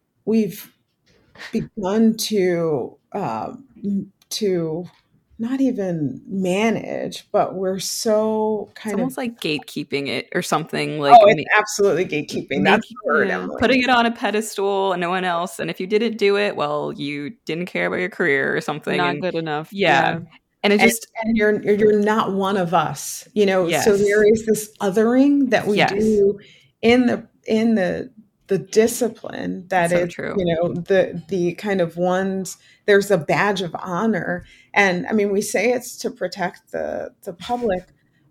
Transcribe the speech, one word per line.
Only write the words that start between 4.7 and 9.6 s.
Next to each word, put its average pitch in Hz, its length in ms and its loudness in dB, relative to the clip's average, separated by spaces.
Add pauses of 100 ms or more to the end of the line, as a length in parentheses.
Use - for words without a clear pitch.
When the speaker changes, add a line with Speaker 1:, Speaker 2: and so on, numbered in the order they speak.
Speaker 1:
not 254 220 -4
even 190 680 -2
manage, 185 1040 -2
but 175 240 0
we're 190 240 -4
so 214 880 -2
Speaker 2:
It's - 100 -20
Speaker 1:
kind 214 140 -6
of 208 60 0
Speaker 2:
almost 262 180 -2
like 233 220 -8
gatekeeping 147 640 -4